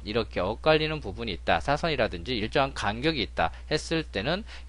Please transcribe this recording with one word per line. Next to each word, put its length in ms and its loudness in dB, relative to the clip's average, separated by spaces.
이렇게 340 -2
엇갈리는 600 2
부분이 300 -6
있다, 280 4
사선이라든지 800 0
일정한 360 2
간격이 480 0
있다 300 0
했을 320 0
때는 420 -2